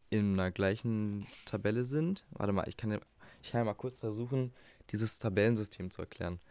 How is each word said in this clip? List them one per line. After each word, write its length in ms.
in 260
einer 180
gleichen 720
Tabelle 400
sind. 460
Warte 220
mal, 160
ich 80
kann 160
ja, 80
ich 80
kann 100
ja 40
mal 100
kurz 240
versuchen, 540
dieses 280
Tabellensystem 720
zu 100
erklären. 380